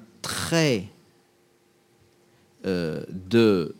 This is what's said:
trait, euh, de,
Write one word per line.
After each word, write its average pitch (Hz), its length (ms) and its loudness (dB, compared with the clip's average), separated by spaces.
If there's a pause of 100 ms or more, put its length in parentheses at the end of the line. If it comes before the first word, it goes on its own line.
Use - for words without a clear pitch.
(220)
trait, 139 680 0 (1800)
euh, 85 440 -4
de, 95 720 2